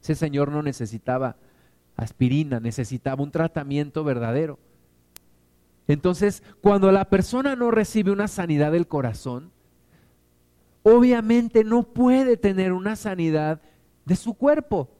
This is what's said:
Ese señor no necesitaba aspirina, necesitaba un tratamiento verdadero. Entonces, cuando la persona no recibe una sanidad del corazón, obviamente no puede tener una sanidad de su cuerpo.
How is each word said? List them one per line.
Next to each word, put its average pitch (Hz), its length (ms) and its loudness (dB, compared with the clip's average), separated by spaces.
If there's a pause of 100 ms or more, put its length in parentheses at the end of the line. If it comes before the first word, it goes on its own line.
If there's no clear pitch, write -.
Ese 156 140 -4
señor 143 340 -2
no 151 140 -4
necesitaba 123 720 -6 (600)
aspirina, 127 600 -2
necesitaba 123 640 -6
un 143 80 -6
tratamiento 147 720 -4
verdadero. 135 560 -4 (1300)
Entonces, 180 560 -2 (180)
cuando 196 300 4
la 190 140 4
persona 247 500 0
no 240 160 -2
recibe 214 400 0
una 202 160 -2
sanidad 156 460 0
del 170 160 0
corazón, 131 640 -6 (1300)
obviamente 233 800 4
no 226 220 2
puede 254 520 2
tener 190 360 0
una 196 240 -4
sanidad 160 680 -2 (420)
de 180 120 0
su 226 180 -6
cuerpo. 262 640 0